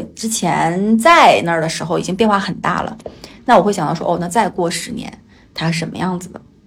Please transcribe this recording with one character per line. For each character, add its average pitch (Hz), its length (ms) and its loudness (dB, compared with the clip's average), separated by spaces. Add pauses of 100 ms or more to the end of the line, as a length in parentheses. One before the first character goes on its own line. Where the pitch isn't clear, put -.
(160)
之 226 120 -8
前 175 720 0
在 294 440 6
那 170 80 -2
儿 165 80 0
的 160 80 -2
时 - 160 -8
候 165 140 -2
已 156 60 -2
经 170 120 -6
变 220 140 2
化 202 80 2
很 196 240 -6
大 - 220 -4
了。 - 120 -10 (480)
那 240 140 6
我 175 60 6
会 202 100 0
想 170 140 -2
到 156 60 -2
说， 170 200 -2
哦， 165 80 -2
那 175 60 -4
再 202 200 0
过 175 220 -4
十 - 220 -8
年， - 200 -10 (420)
它 165 180 -4
是 160 80 -4
什 156 80 -6
么 - 100 -12
样 180 220 -4
子 - 100 -14
的？ - 100 -18 (280)